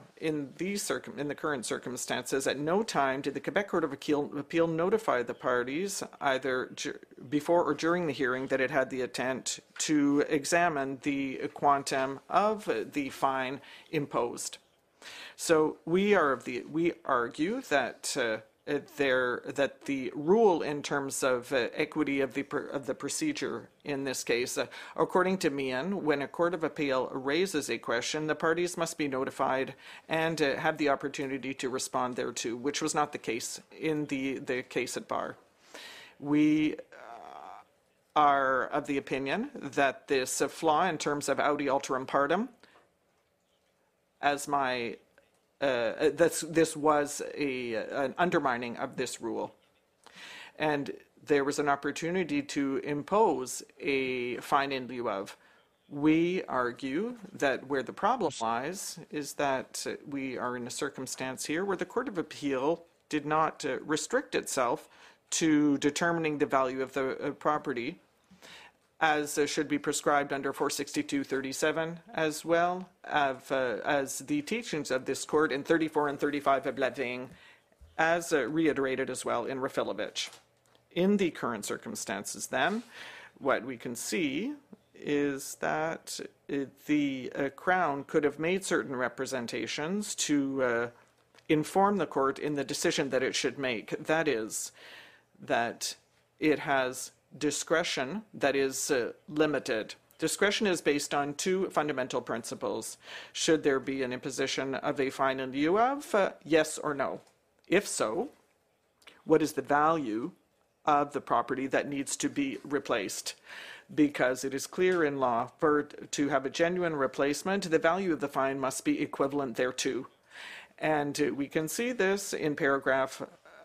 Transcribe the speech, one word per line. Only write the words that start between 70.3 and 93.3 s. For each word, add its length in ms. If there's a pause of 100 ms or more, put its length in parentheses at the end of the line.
under 200
four 160
sixty-two 560
thirty-seven 760 (120)
as 320
well, 440 (160)
of, 460
uh, 340
as 340
the 240
teachings 480
of 140
this 200
court 280
in 100
thirty-four 460
and 100
thirty-five 480
of 120
Lavigne, 460 (720)
as, 360
uh, 160
reiterated 600
as 160
well 220
in 120
Rafilovich. 720 (640)
In 240
the 140
current 340
circumstances, 840
then, 340 (560)
what 260
we 120
can 180
see 600 (400)
is 680
that, 600 (320)
uh, 40 (300)
the, 480
uh, 160
Crown 540
could 200
have 140
made 260
certain 320
representations 1200
to, 460
uh, 260 (600)
inform 480
the 100
court 320
in 180
the 80
decision 460
that 120
it 140